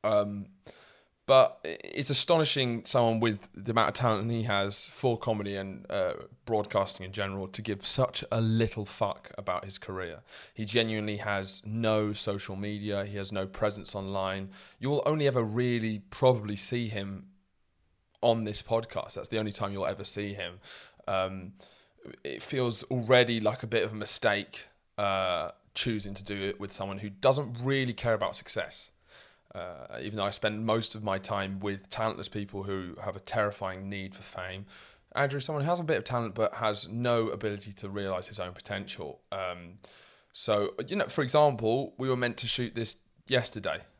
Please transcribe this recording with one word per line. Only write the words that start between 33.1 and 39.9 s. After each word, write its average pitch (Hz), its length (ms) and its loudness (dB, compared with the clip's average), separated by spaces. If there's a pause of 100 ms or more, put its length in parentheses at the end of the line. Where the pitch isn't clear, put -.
a 98 60 -12
terrifying 98 680 -2
need 95 240 -6
for - 80 -16
fame, 92 440 -10 (500)
Andrew 139 220 0
is 131 80 -4
someone 147 180 -2
who 156 60 2
has 175 100 2
a 170 60 -4
bit 151 100 2
of 107 80 0
talent 117 320 -2
but 110 200 2
has 104 340 0
no 117 400 2
ability 104 420 -4
to 98 160 -8
realise 98 400 -4
his 98 100 -6
own 90 140 -4
potential. 95 720 -8 (100)
Um, 90 480 -6 (540)